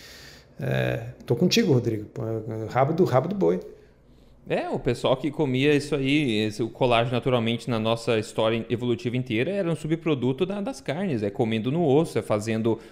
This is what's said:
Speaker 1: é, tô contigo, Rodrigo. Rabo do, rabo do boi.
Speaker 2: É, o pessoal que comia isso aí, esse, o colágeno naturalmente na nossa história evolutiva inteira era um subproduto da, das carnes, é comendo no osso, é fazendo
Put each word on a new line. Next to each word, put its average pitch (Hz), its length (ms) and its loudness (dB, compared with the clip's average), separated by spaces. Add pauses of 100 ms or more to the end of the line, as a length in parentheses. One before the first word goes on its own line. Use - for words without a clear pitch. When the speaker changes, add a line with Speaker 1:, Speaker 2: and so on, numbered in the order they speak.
(600)
Speaker 1:
é, 127 500 -2 (160)
tô 123 100 0
contigo, 185 380 4
Rodrigo. 113 340 0 (640)
Rabo 135 240 2
do, 175 120 4
rabo 127 220 2
do 202 80 -4
boi. 180 240 2 (880)
Speaker 2:
É, 269 200 -2
o 202 120 -4
pessoal 123 360 0
que 151 140 -2
comia 139 460 2
isso 143 180 0
aí, 135 540 2
esse, 107 160 -4
o 110 80 -2
colágeno 123 420 2
naturalmente 120 560 0
na 117 100 0
nossa 113 380 0
história 113 500 0
evolutiva 120 480 -2
inteira 127 360 -2
era 170 200 -2
um 160 40 -2
subproduto 151 680 -2
da, 196 160 -4
das 262 220 -6
carnes, 147 400 -2
é 101 80 0
comendo 113 420 -2
no 170 160 0
osso, 147 300 4
é 110 60 0
fazendo 113 560 0 (120)